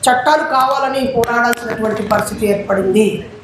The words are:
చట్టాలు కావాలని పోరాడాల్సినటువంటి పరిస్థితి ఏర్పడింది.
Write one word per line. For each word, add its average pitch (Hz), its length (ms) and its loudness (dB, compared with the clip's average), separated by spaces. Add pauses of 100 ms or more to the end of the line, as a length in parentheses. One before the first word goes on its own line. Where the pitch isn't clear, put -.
చట్టాలు 269 420 4
కావాలని 269 720 0
పోరాడాల్సినటువంటి 233 840 0
పరిస్థితి - 440 -2
ఏర్పడింది. 196 840 -2 (120)